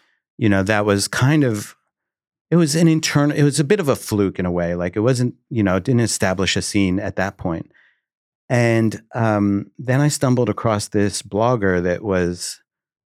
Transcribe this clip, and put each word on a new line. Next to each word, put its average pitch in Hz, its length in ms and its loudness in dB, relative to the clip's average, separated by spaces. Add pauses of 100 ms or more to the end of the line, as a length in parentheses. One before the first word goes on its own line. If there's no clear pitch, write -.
(380)
you 113 120 0
know, 98 140 2
that 104 220 0
was 101 220 0
kind 147 360 2
of, 107 320 -4 (760)
it 160 60 2
was 156 200 2
an 170 120 4
internal, 151 480 2
it 147 80 2
was 143 160 2
a 151 60 0
bit 202 160 2
of 143 80 0
a 117 80 2
fluke 101 420 -2
in 92 60 -4
a 90 60 -2
way. 87 220 -2
Like, 87 220 -4
it 107 60 0
wasn't, 123 340 0 (140)
you 113 140 0
know, 92 120 2
it 92 80 0
didn't 123 160 2
establish 98 560 -2
a 98 60 -2
scene 95 360 0
at 101 200 -6
that 98 180 -4
point. 85 340 -8 (800)
And, 113 540 0 (120)
um, 104 640 0
then 127 220 -2
I 147 80 2
stumbled 127 400 0
across 107 400 -2
this 101 340 -2
blogger 101 600 0
that 90 200 -2
was 90 580 -4 (560)